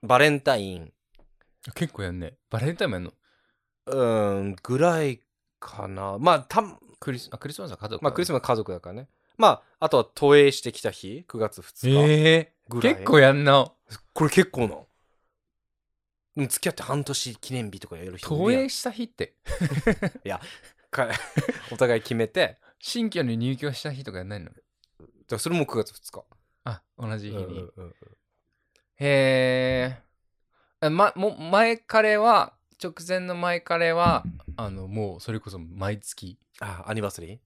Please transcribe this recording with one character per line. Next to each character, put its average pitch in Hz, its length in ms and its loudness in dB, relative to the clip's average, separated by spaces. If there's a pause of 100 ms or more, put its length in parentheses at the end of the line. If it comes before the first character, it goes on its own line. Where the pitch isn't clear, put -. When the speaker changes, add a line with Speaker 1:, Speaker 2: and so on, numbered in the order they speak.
Speaker 1:
バ 123 160 4
レ 147 100 8
ン 147 120 2
タ 139 160 2
イ 95 220 -6
ン。 80 140 -16 (800)
Speaker 2:
結 - 200 -6
構 - 80 -8
や 90 80 -4
ん 90 80 -8
ね。 85 180 -10 (140)
バ 113 100 -4
レ 135 100 -2
ン 170 60 -6
タ 208 80 -2
イ 170 40 -2
ン - 20 -2
も 98 60 -4
や 90 40 -6
ん 90 40 -10
の？ 85 80 -12 (760)
Speaker 1:
う 110 560 2
ん、 98 200 -6
ぐ - 140 -2
ら 165 260 2
い 135 180 -4 (380)
か 101 300 -14
な。 98 300 -6
ま 165 140 4
あ、 151 80 4
た 185 200 -2
ん-、 202 180 -6 (220)
Speaker 2:
ク 139 120 -6
リ 123 60 -6
ス-、 - 140 -16
あ、 107 60 -14
ク - 100 -12
リ 147 60 -12
ス - 80 -14
マ 180 60 -12
ス - 20 -12
は 95 80 -14
家 107 100 -10
族 110 40 -8
だ - 40 -8
ね。 - 60 -10
Speaker 1:
ま 147 80 2
あ、 - 20 -10
ク - 80 -4
リ 175 60 0
ス 170 60 -4
マ 131 80 2
ス - 20 -20
は - 40 -12
家 123 100 2
族 107 160 -4
だ 90 80 -10
か 87 100 -18
ら 98 60 -14
ね。 131 120 -18 (300)
ま 190 240 6 (180)
あ、 160 60 0
あ - 20 2
と - 80 4
は 117 80 6
投 - 280 2
影 143 200 10
し - 80 -8
て 120 120 -8
き - 100 -14
た 110 80 -2
日、 110 360 -14
九 - 120 -12
月 104 240 -4
二 - 260 -6
日 135 80 6
Speaker 2:
え 151 560 6 (160)
ー、 - 20 -14
Speaker 1:
ぐ 120 120 -2
ら 262 80 6
い。 - 60 2
Speaker 2:
結 - 100 -8
構 156 140 8
や 135 120 10
ん 143 120 0
な。 139 280 6 (400)
Speaker 1:
こ - 120 2
れ 147 60 2
結 - 200 4
構 120 180 -2
な。 85 80 -8 (1600)
う 147 60 -2
ん、 131 60 -2
付 - 160 -4
き - 20 0
合 175 40 0
っ - 40 -6
て - 80 -14
半 139 220 -4
年 127 320 -6
記 - 180 -12
念 117 160 -6
日 95 80 -16
と - 80 -18
か 85 100 -14
や 90 140 -12
る 90 80 -14
人 - 160 -6
い 147 40 -2
る 160 40 0
や 196 60 2
ん。 233 40 4
Speaker 2:
投 262 40 4
影 269 120 -2
し - 140 -8
た 247 80 -4
日 233 140 -8
っ 226 40 -14
て。 - 280 -10 (460)
Speaker 1:
<laughs> - 420 -2
い 101 40 -8
や、 95 120 -6 (500)
か-、 123 180 0 (380)
<laughs> - 240 -8
お 120 60 -10
互 120 220 2
い 110 40 -4
決 - 140 -6
め 113 100 0
て。 - 320 -2 (220)
Speaker 2:
新 233 280 -4
居 175 140 -4
に 117 140 -2
入 127 200 -2
居 143 160 -6
し - 100 -12
た 151 100 -8
日 131 100 -12
と 131 100 -12
か 95 60 -10
や 92 60 -10
ん 92 40 -14
な 104 80 -10
い 101 40 -12
の？ 82 60 -16
Speaker 1:
だ - 60 -20
か - 60 -20 (720)
ら 110 80 -4
そ - 100 -4
れ 175 80 -2
も 156 80 2
九 - 140 -6
月 - 140 -4
二 - 180 -20
日。 - 140 -18 (400)
Speaker 2:
あ、 113 180 -10 (160)
同 110 200 -8
じ 104 120 -12
日 104 60 -10
に。 98 80 -8
Speaker 1:
う - 20 -12
ん 92 40 -12
う 87 40 -12
ん 87 220 -14
う 92 60 -18
ん - 20 -16
う 87 40 -18
ん。 90 60 -20 (1040)
Speaker 2:
へ 131 1000 2 (840)
ー。 160 60 0
え、 151 40 4
ま、 185 260 4
も 196 140 -2
う - 100 -14
前 208 360 2
彼 214 400 2
は、 208 380 4 (280)
直 175 120 -8 (120)
前 185 140 -2
の 180 160 -8
前 175 240 -2
彼 170 320 0
は、 170 320 2 (320)
あ 107 120 -8
の、 95 200 -12
も 101 280 -6
う 82 40 -18
そ - 120 -10
れ 110 80 -6
こ 104 100 -16
そ 98 80 -14
毎 95 420 -8
月。 - 360 -16 (240)
Speaker 1:
あ、 95 260 -12
ア 107 80 -6
ニ 110 60 -6
バ 101 100 -4
ー - 20 -16
サ 87 100 -14
リ 82 60 -16
ー？ 107 180 -18